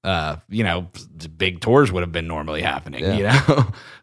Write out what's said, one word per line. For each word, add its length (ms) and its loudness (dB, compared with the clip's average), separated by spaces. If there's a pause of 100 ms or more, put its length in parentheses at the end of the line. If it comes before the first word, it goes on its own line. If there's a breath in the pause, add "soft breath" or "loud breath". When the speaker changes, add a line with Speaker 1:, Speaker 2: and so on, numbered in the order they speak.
Speaker 1:
uh, 320 -2 (120)
you 160 -2
know, 300 -2
s-, 320 -16
big 340 -4
tours 320 4
would 100 0
have 100 -6
been 140 -4
normally 360 -6
happening, 420 -6
Speaker 2:
Yeah. 120 2
Speaker 1:
you 80 0
know? 480 4
<laughs> 40 -10 (260 loud breath)